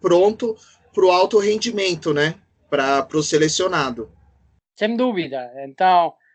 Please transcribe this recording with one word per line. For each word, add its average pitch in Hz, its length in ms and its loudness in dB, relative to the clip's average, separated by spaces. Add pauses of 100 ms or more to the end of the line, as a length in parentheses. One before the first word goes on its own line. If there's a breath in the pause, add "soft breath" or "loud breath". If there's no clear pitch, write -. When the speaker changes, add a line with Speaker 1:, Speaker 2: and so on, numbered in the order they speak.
Speaker 1:
pronto 208 540 2 (380 soft breath)
pro 185 180 4
alto 185 260 4
rendimento, 202 760 -2
né? 151 220 0 (340)
Pra, 139 340 0
pro 156 180 -4
selecionado. 151 880 -2 (720)
Speaker 2:
Sem 214 160 -2
dúvida. 160 560 -4 (140)
Então, 175 480 2 (220)